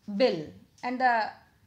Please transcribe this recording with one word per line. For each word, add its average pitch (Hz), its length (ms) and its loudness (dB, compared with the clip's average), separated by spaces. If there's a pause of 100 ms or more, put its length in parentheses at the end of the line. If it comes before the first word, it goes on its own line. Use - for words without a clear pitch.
bell, 202 380 0 (360)
and 247 180 -4
the, 233 280 2 (380)